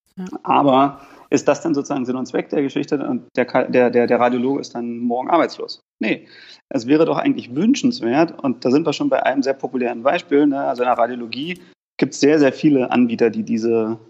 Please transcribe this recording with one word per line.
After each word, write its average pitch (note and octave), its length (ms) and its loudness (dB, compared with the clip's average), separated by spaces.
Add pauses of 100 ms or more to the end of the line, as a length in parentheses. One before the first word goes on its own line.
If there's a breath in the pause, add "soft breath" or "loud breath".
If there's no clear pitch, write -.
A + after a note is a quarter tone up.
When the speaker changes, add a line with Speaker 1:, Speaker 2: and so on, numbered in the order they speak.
(160)
Speaker 1:
Ja. F#3 100 -12 (160)
Speaker 2:
Aber C#3 580 2 (300 loud breath)
ist - 180 2
das - 140 0
dann E3+ 120 0
sozusagen C#3 300 -4
Sinn B2 120 -4
und B2 100 -6
Zweck - 240 -6
der D3+ 120 0
Geschichte C#3 440 -2
und B2 180 -4 (120)
der B2 100 2
Ka-, B2+ 220 0
der, B2 220 4
der, A#2+ 160 4
der A#2 140 2
Radiologe B2 400 0
ist - 140 -14
dann A#2 240 -8
morgen A#2+ 320 -4
arbeitslos? - 500 -2 (200)
Nee, D4+ 260 -4 (420 loud breath)
es A#2 180 -4
wäre D#3 180 4
doch D3+ 120 0
eigentlich A#2+ 380 -2
wünschenswert, D#3 880 0
und B2 220 -4
da C3 60 2
sind D#3 160 2
wir D3 60 0
schon C#3+ 160 -2
bei C3 160 0
einem C3+ 180 -2
sehr C3+ 120 -2
populären B2 480 -6
Beispiel, C#3+ 440 2
ne? C#3 140 0
Also C3+ 220 -4
in B2 60 0
der A#2 100 2
Radiologie B2 640 -4 (380 loud breath)
gibt's - 220 -2
sehr, D3+ 180 4
sehr C3+ 140 4
viele C#3 380 2
Anbieter, A#2 400 2
die A2 120 -6
diese, A2+ 560 -2 (120)